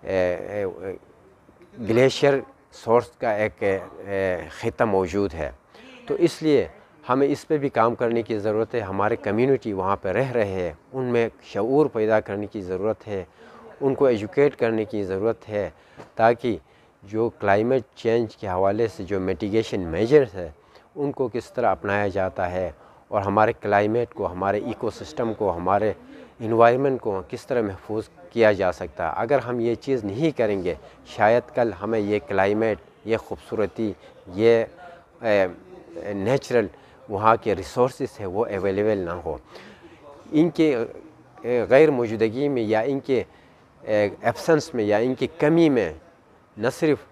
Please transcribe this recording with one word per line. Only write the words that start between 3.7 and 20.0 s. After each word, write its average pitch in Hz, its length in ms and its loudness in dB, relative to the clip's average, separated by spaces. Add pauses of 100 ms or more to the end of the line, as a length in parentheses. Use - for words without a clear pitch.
اے، 95 300 -2 (140)
خطہ 117 340 -2
موجود 95 500 0
ہے۔ 76 160 -6 (560)
تو 147 80 -4
اس - 280 0
لیے 139 260 2 (400)
ہمیں 135 180 2
اس 143 220 -4
پہ 156 100 0
بھی 139 100 -2
کام 117 260 2
کرنے 117 280 -2
کی 110 160 -4
ضرورت 107 360 -2
ہے۔ 120 60 -2
ہمارے 101 360 -2
کمیونٹی 113 560 0
وہاں 95 240 -2
پہ 98 120 -6
رہ 123 240 -2
رہے 117 120 0
ہیں، 92 280 -4 (200)
ان 131 120 -6
میں 117 240 0 (140)
شعور 135 440 0
پیدا 110 340 2
کرنے 104 260 -6
کی 101 160 -10
ضرورت 95 460 -6
ہے، 95 160 -6 (560)
ان 139 140 0
کو 143 100 2
ایجوکیٹ 123 520 2
کرنے 113 280 0
کی 104 200 -4
ضرورت 98 440 -4
ہے، 104 220 -4 (440)
تاکہ 117 420 2 (460)
جو 110 280 -2 (100)
کلائمیٹ 110 420 2 (120)
چینج 113 420 -2
کے 104 120 -10
حوالے 98 380 0
سے 104 180 -8
جو 95 160 -4
میٹیگیشن 101 600 -2
میجرز 107 540 2